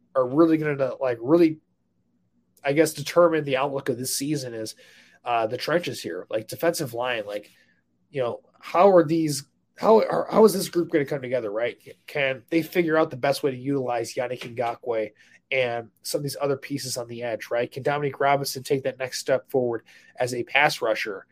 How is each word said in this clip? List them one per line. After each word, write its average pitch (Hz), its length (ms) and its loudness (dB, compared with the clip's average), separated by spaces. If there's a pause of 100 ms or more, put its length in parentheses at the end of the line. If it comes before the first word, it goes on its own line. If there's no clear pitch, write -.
(160)
are 131 100 4
really 160 300 4
gonna, 139 440 -2
like, 123 200 -2
really, 156 380 4 (1080)
I 139 80 0
guess, 151 200 4
determine 160 520 2
the 135 140 0
outlook 139 300 -2
of 120 100 -2
this 123 180 -6
season 135 360 -4
is, 110 220 -10 (500)
uh, 117 220 0
the 117 100 -4
trenches 151 460 -2
here, 90 260 -8
like, 113 200 -4
defensive 165 440 -2
line. 120 320 -2
Like, 104 260 -10 (600)
you 143 100 -4
know, 123 200 -4 (180)
how 190 320 4
are 180 140 8
these, 151 400 0 (340)
how 214 220 6
are, - 300 0
how 196 140 6
is 208 80 8
this 185 160 -4
group 170 220 -2
gonna 147 160 2
come 139 160 -6
together, 123 280 -4
right? 110 280 -4 (280)
Can 131 440 -2
they 165 120 2
figure 160 360 0
out 160 120 2
the - 60 -10
best 139 260 0
way 143 80 0
to 127 60 -6
utilize 123 580 -2
Yannick 123 400 -6
Ngakoue 117 580 -4 (380)
and 117 380 -2 (140)
some - 160 -4
of 147 40 -6
these 139 180 -6
other 143 180 0
pieces 131 400 -8
on 117 100 -8
the 117 140 -10
edge, 117 280 -6
right? 120 220 -2
Can 135 100 -10
Dominique 143 380 -2
Robinson 139 420 0
take 135 220 -2
that 127 140 -4
next 131 200 -8
step - 320 -2
forward 120 320 0 (340)
as 123 180 -2
a 120 100 -4
pass 147 380 2
rusher? 110 500 -2